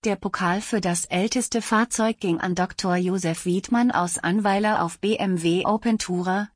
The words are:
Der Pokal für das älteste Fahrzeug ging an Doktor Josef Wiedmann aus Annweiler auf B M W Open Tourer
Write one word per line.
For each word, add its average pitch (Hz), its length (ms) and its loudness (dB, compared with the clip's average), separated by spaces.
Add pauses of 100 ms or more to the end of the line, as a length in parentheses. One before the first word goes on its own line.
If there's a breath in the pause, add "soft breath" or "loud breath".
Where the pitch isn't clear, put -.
Der 202 120 0
Pokal 190 440 -2
für 214 220 -2
das 175 240 -2
älteste 220 560 -2
Fahrzeug 226 580 0
ging 170 180 0
an 180 160 -2
Doktor 180 420 0
Josef 180 500 0
Wiedmann 233 440 2
aus 175 280 0
Annweiler 202 640 2
auf 170 160 -4
B 208 180 0
M 185 260 0
W 170 220 2
Open 220 320 2
Tourer 185 600 -2